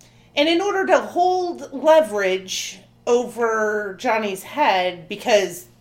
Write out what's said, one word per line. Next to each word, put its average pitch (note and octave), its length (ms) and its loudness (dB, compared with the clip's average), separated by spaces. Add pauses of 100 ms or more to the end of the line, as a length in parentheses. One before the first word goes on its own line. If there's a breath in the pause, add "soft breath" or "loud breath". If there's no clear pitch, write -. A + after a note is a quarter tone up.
(380 soft breath)
And D4+ 100 2
in E4+ 140 2
order F#4+ 240 0
to D4 140 4
hold F4 760 -2
leverage G#3 1040 0 (260)
over A3 920 -2
Johnny's A3 440 -2
head, F#3 680 0
because, G3+ 560 0 (160)